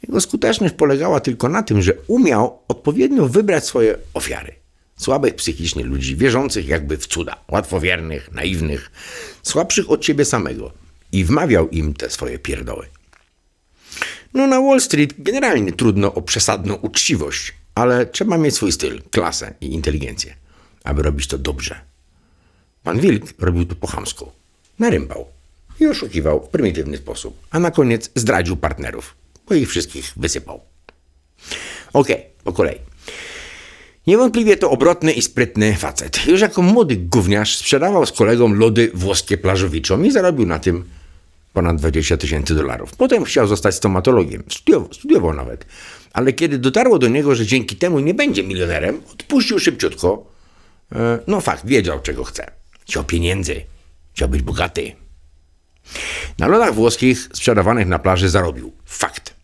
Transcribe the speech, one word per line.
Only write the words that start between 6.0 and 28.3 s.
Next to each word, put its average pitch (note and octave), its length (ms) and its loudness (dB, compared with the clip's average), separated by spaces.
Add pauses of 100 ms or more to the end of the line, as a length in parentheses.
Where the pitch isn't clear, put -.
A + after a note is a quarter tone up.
wierzących A#2 520 0
jakby D2 280 -2
w - 100 -10
cuda, - 300 -8 (120)
łatwowiernych, E2 840 -4
naiwnych, D#2+ 580 -4 (520)
słabszych E3+ 480 -2
od - 140 0
siebie C#3+ 200 2
samego. F2+ 480 -4 (400)
I F#2+ 120 2
wmawiał A2 440 2
im D2+ 260 -2
te - 160 -8
swoje B1 280 -8
pierdoły. - 480 -10 (1500)
No C4+ 120 4
na C4 140 4
Wall C4+ 200 6
Street D3 380 0
generalnie E3 540 0
trudno G2+ 420 2
o F2+ 80 -4
przesadną G2+ 520 -2
uczciwość, F#2+ 800 -4 (200)
ale B2 320 2
trzeba - 320 -2
mieć D3+ 160 2
swój G2+ 180 0
styl, C2+ 380 -6
klasę - 500 -2
i C2+ 120 -8
inteligencję, D2 640 -6 (500)
aby C#2+ 180 -2
robić C#2+ 240 -2
to C#2 120 -6
dobrze. C2 420 -8 (1040)
Pan F#2+ 180 -2
Wilk D#3 240 2 (140)
robił F2 260 0
to E2+ 100 -8
po - 120 -10
chamsku. - 460 -10 (460)
Narympał D2+ 480 -2 (540)
i D#4 60 6
oszukiwał D#2 600 0
w - 20 -20
prymitywny D#2+ 480 -2
sposób, - 400 -14 (140)
a D#3+ 80 -2
na F3 120 0
koniec A#2+ 440 0
zdradził F#2 420 0